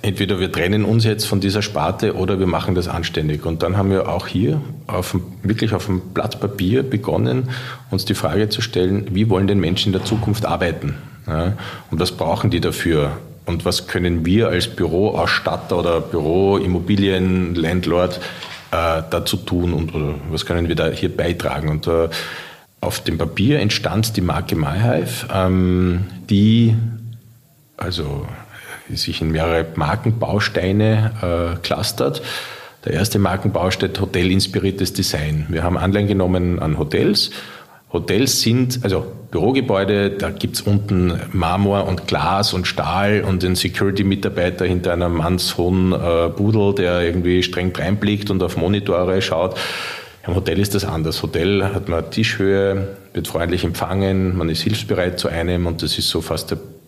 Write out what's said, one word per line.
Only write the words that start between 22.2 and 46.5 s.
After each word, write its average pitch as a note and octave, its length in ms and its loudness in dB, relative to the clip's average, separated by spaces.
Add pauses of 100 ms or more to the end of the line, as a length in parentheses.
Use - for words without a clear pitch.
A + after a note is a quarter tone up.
auf - 180 -4
dem E2+ 160 -2
Papier G2 440 2
entstand G#2+ 580 0
die G2 40 0
Marke E2 340 0
myhive, E2+ 800 0
ähm, F#2 720 4 (200)
die A2 480 6 (1040)
also D2+ 480 -4 (640)
sich - 320 -4
in D#2+ 100 0
mehrere E2 320 2 (120)
Markenbausteine, G#2 1400 2 (100)
äh, E2+ 400 0
clustert. - 580 -2 (640)
Der - 80 -2
erste G#2+ 260 2
Markenbaustein, F#2 800 0
hotelinspiriertes F#2+ 960 0
Design. D2+ 560 -2
Wir D#2+ 140 -2
haben F2 160 2
Anleihen G2 280 2
genommen F#2 520 2
an D#2 200 0
Hotels. G2+ 520 2 (600)
Hotels G2+ 520 0
sind, B2 400 2
also F#2+ 240 0 (240)
Bürogebäude, G2+ 800 2
da - 180 -4
gibt's - 320 -4
unten F#2+ 580 2 (140)
Marmor G2 560 2
und F2+ 180 -4
Glas F#2 460 0
und F2+ 140 -2
Stahl G2 600 0
und F#2 160 0
den F2+ 140 2
Security-Mitarbeiter F#2+ 1080 0
hinter F2+ 260 0
einer F2 160 0
mannshohen, F2+ 840 2
äh, E2+ 360 2
Pudel, G2+ 460 2